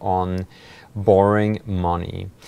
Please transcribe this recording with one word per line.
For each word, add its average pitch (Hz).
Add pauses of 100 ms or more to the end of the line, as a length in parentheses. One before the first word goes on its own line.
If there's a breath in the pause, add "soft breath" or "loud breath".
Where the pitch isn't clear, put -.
on 92 (500 loud breath)
borrowing 104
money. 90 (200 loud breath)